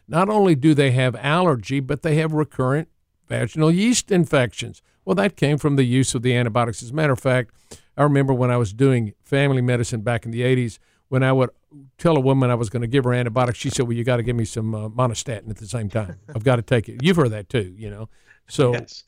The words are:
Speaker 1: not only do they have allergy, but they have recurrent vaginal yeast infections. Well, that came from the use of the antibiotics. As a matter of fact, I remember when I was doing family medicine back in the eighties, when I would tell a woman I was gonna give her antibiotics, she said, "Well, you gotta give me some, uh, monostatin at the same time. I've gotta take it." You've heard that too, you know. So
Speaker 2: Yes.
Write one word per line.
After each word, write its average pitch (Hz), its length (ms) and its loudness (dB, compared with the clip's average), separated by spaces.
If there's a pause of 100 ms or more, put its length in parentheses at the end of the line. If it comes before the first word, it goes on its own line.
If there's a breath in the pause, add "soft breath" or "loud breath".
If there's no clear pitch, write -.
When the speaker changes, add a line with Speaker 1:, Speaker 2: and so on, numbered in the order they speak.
Speaker 1:
not 175 220 -2
only 202 260 4
do 147 200 4
they 139 160 4
have 127 260 0
allergy, 139 640 0
but 135 220 -6
they 156 140 0
have 160 180 0
recurrent 147 540 -2 (380)
vaginal 123 440 0
yeast 208 400 2
infections. 135 720 0 (240)
Well, 190 80 0
that 196 220 0
came 147 200 2
from 143 200 0
the 135 80 4
use 123 300 2
of 120 60 -2
the 123 160 0
antibiotics. 120 460 -2
As 117 80 -14
a 123 40 -10
matter 151 200 2
of - 40 -2
fact, 127 340 0 (440 loud breath)
I 135 60 2
remember 139 320 2
when 123 160 2
I 123 80 2
was 104 160 -2
doing 120 480 2
family 139 400 0
medicine 120 400 -2
back 117 240 -4
in 113 60 -10
the 117 100 -4
eighties, 123 360 0 (300)
when 131 140 0
I 131 100 2
would 131 160 2 (480)
tell 160 220 2
a - 20 2
woman 131 300 2
I 123 40 0
was 117 140 -2
gonna 120 180 -4
give 127 180 0
her 123 100 0
antibiotics, 123 440 -2
she 139 120 -6
said, 123 160 -2
"Well, 117 100 -2
you 117 80 -4
gotta 120 180 0
give 120 140 -2
me 117 80 0
some, 110 300 -4
uh, 107 160 -8
monostatin 113 580 -4
at 104 80 -10
the 110 100 -16
same 110 220 -6
time. 95 280 -6 (180)
I've 107 100 -6
gotta 123 160 4
take 113 300 -2
it." 113 120 -12
You've 175 140 4
heard 135 140 4
that 107 180 -10
too, 92 300 -4
you 110 100 -12
know. 104 220 -14 (380 soft breath)
So 123 260 2
Speaker 2:
Yes. - 340 -10